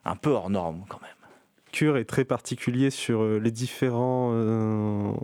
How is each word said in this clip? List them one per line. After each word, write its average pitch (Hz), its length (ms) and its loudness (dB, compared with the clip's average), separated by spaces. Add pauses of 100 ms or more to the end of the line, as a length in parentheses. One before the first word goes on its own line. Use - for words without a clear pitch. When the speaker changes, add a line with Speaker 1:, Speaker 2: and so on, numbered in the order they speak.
Speaker 1:
un - 100 -2
peu 151 160 0
hors 101 180 0
norme 90 400 -2
quand - 140 -14
même. - 80 -20 (600)
Speaker 2:
Cure 151 280 2
est 113 80 -2
très - 180 0
particulier 127 640 0
sur, 120 320 0
euh, 107 180 2
les 113 120 2
différents, 123 840 0
euh, 107 800 0 (120)